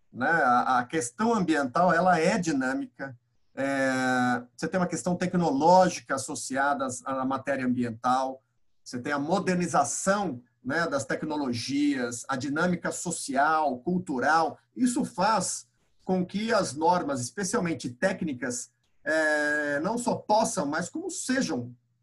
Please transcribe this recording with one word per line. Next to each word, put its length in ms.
né? 160
A, 520
a 40
questão 500
ambiental, 560
ela 280
é 180
dinâmica. 840
É, 880
você 140
tem 100
uma 80
questão 300
tecnológica 1000
associada 680
às, 220
à 180
matéria 400
ambiental, 800
você 140
tem 140
a 60
modernização, 1200
né, 240
das 180
tecnologias, 1200
a 80
dinâmica 560
social, 840
cultural. 800
Isso 280
faz 600
com 200
que 280
as 220
normas, 460
especialmente 720
técnicas, 800
é, 800
não 180
só 160
possam, 520
mas 220
como 220
sejam 640